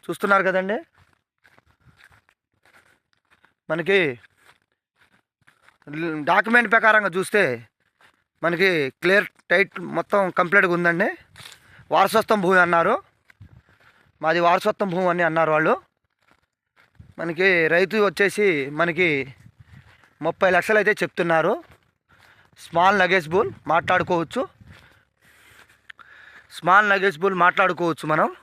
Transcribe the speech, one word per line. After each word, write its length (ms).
చూస్తున్నారు 440
కదండి, 280
మనకి 260
డాక్యుమెంట్ 440
ప్రకారంగా 420
చూస్తే 260
మనకి 260
క్లియర్ 240
టైట్ 240
మొత్తం 400
కంప్లీట్గా 400
ఉందండి. 320
వారసత్వం 520
భూమి 200
అన్నారు, 280
మాది 220
వారసత్వం 480
భూమి 200
అని 160
అన్నారు 260
వాళ్ళు. 180
మనకి 300
రైతు 240
వచ్చేసి 400
మనకి 300
ముప్పై 300
లక్షలు 240
అయితే 200
చెప్తున్నారు. 520
స్మాల్ 380
నెగోషియబుల్ 460
మాట్లాడుకోవచ్చు, 680
స్మాల్ 360
నెగోషియబుల్ 420
మాట్లాడుకోవచ్చు 680
మనం. 160